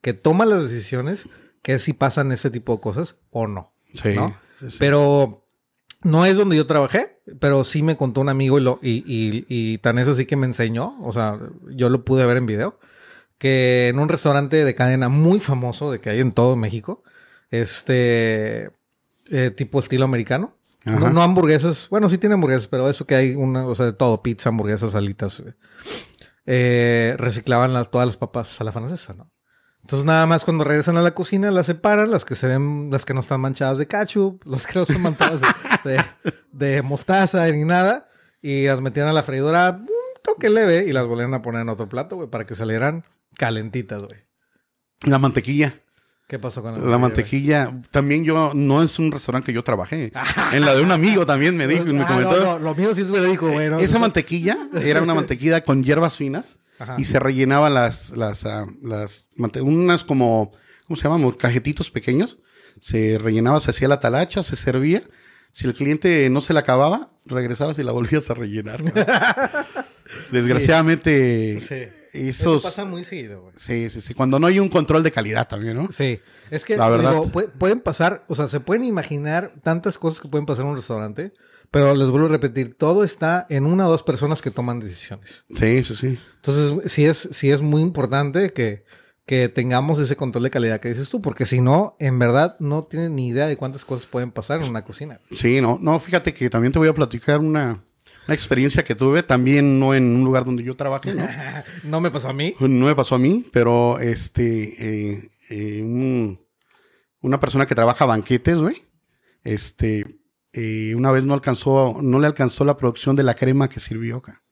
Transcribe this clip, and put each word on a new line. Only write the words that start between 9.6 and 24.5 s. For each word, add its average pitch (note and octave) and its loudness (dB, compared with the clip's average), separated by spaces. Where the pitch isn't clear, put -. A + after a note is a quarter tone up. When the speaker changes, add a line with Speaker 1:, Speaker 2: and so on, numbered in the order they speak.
Speaker 1:
tan A#2+ 0
es B2+ 2
así C3 0
que D3 -2
me C3+ 0
enseñó, B2 -4
o B2+ -8
sea, G#2+ -2
yo B2 0
lo B2+ 2
pude C3 2
ver A#2+ 2
en B2+ 0
video, A2+ -4
que B2+ 2
en B2+ 0
un D3+ 2
restaurante C#3+ 2
de C3 0
cadena B2+ 2
muy E3 4
famoso C3 -4
de A2+ -6
que - -8
hay G#2+ 0
en B2+ 2
todo B2 4
México, A2+ -6
este, A2+ 0
eh, B2+ 0
tipo C3+ -2
estilo C3 0
americano. C3 -2
No, A2+ 0
Speaker 2:
Ajá. E3 4
Speaker 1:
no E3 4
hamburguesas, E3 2
bueno, G#3 2
sí F3+ 2
tiene G#3 2
hamburguesas, C3 0
pero C3 0
eso C#3 -4
que C#3 2
hay C3 2
una, C3 -2
o B2+ -4
sea, B2 0
de A2+ -2
todo, A2+ 2
pizza, A#2 -2
hamburguesas, G#2+ -2